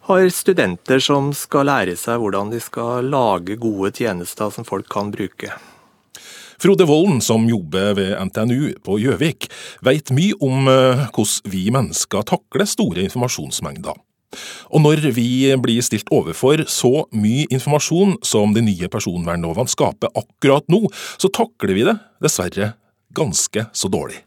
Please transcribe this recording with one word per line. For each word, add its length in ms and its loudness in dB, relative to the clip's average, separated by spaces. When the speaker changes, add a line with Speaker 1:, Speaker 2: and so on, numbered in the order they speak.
Speaker 1:
har 320 4
studenter 640 2
som 320 2
skal 380 0
lære 260 0
seg 240 -4
hvordan 320 -2
de 80 -6
skal 460 -6
lage 500 0
gode 380 -2
tjenester 580 -4
som 140 -12
folk 240 -6
kan 240 -4
bruke. 400 -8
Speaker 2:
Frode 300 4
Volden, 320 4
som 260 2
jobber 480 -2
ved 240 -2
N 100 -4
T 120 -4
N 100 0
U 220 -2
på 160 -2
Gjøvik, 480 -2
vet 300 0
mye 300 2
om, 260 2
eh, 460 4
hvordan 400 -2
vi 180 0
mennesker 540 -2
takler 400 -4
store 400 -2
informasjonsmengder. 880 -6
Og 100 4
når 320 4
vi 420 2
blir 280 0
stilt 260 -4
overfor 560 2
så 460 2
mye 400 2
informasjon 720 2
som 280 2
de 80 2
nye 260 0
personvernlovene 840 -4
skaper 460 -2
akkurat 520 2
nå, 220 4
så 100 2
takler 460 -2
vi 80 2
det 160 2
dessverre 540 -2
ganske 580 -2
så 200 -6
dårlig. 360 -4